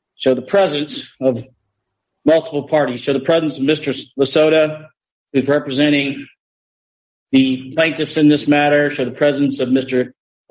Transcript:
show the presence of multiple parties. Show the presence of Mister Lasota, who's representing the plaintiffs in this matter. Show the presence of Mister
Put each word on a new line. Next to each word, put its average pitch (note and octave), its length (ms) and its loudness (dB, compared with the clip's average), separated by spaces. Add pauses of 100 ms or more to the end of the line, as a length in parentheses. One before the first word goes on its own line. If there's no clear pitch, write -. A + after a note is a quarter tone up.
(160)
show C3 200 0
the A#2+ 80 -4
presence D3 680 -2 (100)
of B2 240 -2 (840)
multiple D#3 420 0
parties. C3 340 -2
Show C#3+ 120 -2
the C3+ 60 -2
presence D#3 380 0
of C3 60 -6
Mister D3 300 0 (240)
Lasota, D#3 720 2 (460)
who's C3 140 0
representing C#3+ 800 -2 (1040)
the C3 420 0
plaintiffs D#3 440 -2
in D3+ 100 6
this D3 200 2
matter. D3 420 4
Show C#3 160 -4
the A#2+ 60 -6
presence C#3+ 480 0
of B2 120 -2
Mister B2+ 420 0 (380)